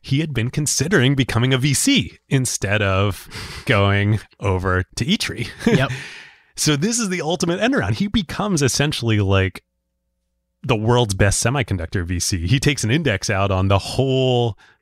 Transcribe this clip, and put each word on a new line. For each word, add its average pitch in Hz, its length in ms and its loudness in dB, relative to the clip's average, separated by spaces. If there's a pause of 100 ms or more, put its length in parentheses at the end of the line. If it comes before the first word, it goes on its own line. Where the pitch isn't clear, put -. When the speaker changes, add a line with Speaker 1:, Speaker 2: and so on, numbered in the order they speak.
Speaker 1:
he 135 180 0
had 160 140 -4
been 117 160 -2
considering 143 640 2
becoming 131 400 2
a 131 40 2
V 139 160 2
C 240 440 0 (100)
instead 107 540 0
of 98 460 0 (340)
<laughs> - 40 -10
going 101 520 2 (220)
over 92 420 0 (140)
to - 80 -2
eTree. - 440 -2 (100)
<laughs> - 80 -4
Speaker 2:
Yep. 139 260 2 (640)
Speaker 1:
So 151 200 2
this 220 220 -2
is 226 100 -2
the 180 140 -4
ultimate 170 380 -2
end 240 140 2
around. 107 220 0
He 202 120 -2
becomes 202 540 -2
essentially, 120 580 0
like, 95 420 0 (1000)
the 117 140 0
world's 113 380 2
best 98 280 2
semiconductor 104 600 -2
V 87 160 -4
C. 87 280 -4
He 127 100 2
takes 139 260 0
an 107 60 -2
index 127 400 -2
out 98 220 0
on 95 160 2
the 98 100 4
whole 127 800 0 (240)